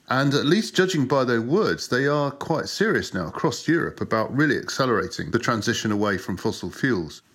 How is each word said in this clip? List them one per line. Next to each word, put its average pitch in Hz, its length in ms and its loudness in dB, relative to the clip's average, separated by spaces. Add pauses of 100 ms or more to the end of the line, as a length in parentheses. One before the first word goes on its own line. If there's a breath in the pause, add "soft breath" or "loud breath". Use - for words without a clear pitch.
And 135 240 2
at 139 140 2
least 208 300 2
judging 180 320 2
by 135 160 4
their 120 180 2
words, 165 460 0
they 127 180 2
are 143 240 2
quite - 380 -4
serious 185 440 0
now 90 140 -4
across - 400 -4
Europe - 340 0
about 107 320 -2
really 143 260 2
accelerating 101 720 -2
the 117 80 4
transition 113 500 0
away 101 280 2
from 92 180 -6
fossil 95 340 -4
fuels. 95 500 -2 (140)